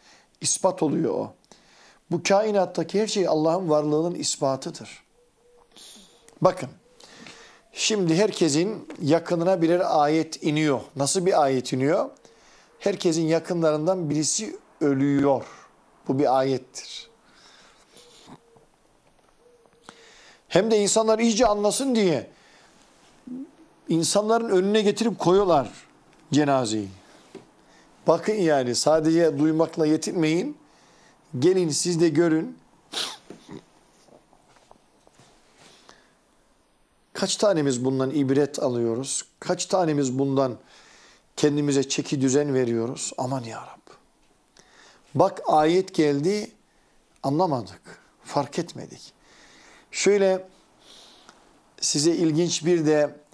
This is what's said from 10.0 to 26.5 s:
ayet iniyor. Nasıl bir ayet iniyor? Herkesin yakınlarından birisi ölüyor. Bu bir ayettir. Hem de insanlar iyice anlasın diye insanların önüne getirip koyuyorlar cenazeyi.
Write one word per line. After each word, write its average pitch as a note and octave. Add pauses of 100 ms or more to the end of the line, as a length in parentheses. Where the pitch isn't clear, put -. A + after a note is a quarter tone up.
ayet D#3
iniyor. D3+ (160)
Nasıl C#3+
bir F3+
ayet C3+
iniyor? D#3+ (680)
Herkesin F3
yakınlarından E3
birisi D#3 (240)
ölüyor. C#3 (640)
Bu B2+
bir C3
ayettir. - (3500)
Hem G3+
de A3
insanlar A3
iyice A#3
anlasın G#3
diye E3+ (1600)
insanların G#3+
önüne G3+
getirip G3+
koyuyorlar F3 (600)
cenazeyi. B2+ (1200)